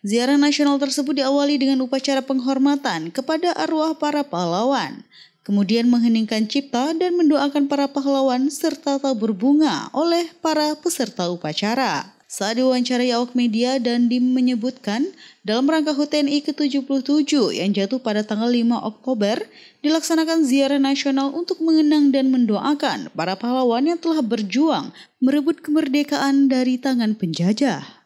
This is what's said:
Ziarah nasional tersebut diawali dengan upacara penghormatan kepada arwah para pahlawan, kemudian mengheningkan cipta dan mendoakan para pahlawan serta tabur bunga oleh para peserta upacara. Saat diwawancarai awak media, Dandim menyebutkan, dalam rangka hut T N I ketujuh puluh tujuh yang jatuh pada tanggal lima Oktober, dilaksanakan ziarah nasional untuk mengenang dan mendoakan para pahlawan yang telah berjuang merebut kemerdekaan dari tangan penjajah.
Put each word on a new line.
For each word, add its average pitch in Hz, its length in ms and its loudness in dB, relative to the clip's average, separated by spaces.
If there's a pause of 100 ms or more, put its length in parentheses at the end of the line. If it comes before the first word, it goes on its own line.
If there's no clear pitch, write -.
Ziarah 240 320 2
nasional 285 400 2
tersebut 277 480 -2
diawali 285 320 2
dengan 262 320 0
upacara 269 320 -2
penghormatan 262 960 0
kepada 320 400 -2
arwah 311 400 -2
para 294 320 -4
pahlawan, 180 800 -2 (400)
kemudian 202 400 2
mengheningkan 226 640 2
cipta 277 400 -2
dan 349 240 0
mendoakan 285 560 2
para 277 160 0
pahlawan 269 640 0
serta 285 480 -2
tabur 233 320 -2
bunga 240 640 2
oleh 339 320 0 (160)
para 302 320 0
peserta 214 560 -4
upacara. 180 800 -4 (160)
Saat 220 320 -4
diwawancarai 247 560 0
awak 247 240 -2
media, 240 400 0
Dandim 240 560 0
menyebutkan, 254 800 -2 (320)
dalam 226 160 0
rangka 302 320 0
hut 294 160 -2
T 302 80 0
N 285 80 0
I 294 160 0
ketujuh 285 400 -2
puluh 277 160 -2
tujuh 285 560 0
yang 190 160 -2
jatuh 202 320 -2
pada 214 160 -2
tanggal 214 320 -2
lima 233 320 0
Oktober, 214 640 -4 (320)
dilaksanakan 320 640 0
ziarah 277 320 2
nasional 277 560 0
untuk 349 320 -6
mengenang 302 480 4
dan 269 160 2
mendoakan 240 880 0
para 180 240 -4
pahlawan 254 480 0
yang 339 80 0
telah 330 240 -2
berjuang 220 720 0 (320)
merebut 285 400 0
kemerdekaan 277 880 2
dari 254 240 2
tangan 240 400 0
penjajah. 175 800 -2 (100)